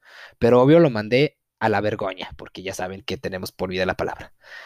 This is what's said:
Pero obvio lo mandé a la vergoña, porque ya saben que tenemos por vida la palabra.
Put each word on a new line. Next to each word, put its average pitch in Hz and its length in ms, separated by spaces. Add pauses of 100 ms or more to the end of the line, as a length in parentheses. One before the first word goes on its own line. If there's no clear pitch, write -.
(380)
Pero 123 240
obvio 147 160
lo 170 120
mandé 113 480 (260)
a 113 40
la 101 120
vergoña, 101 560
porque - 260
ya 92 120
saben 95 280
que - 140
tenemos 92 340
por 92 200
vida 92 160
la 92 100
palabra. - 380 (300)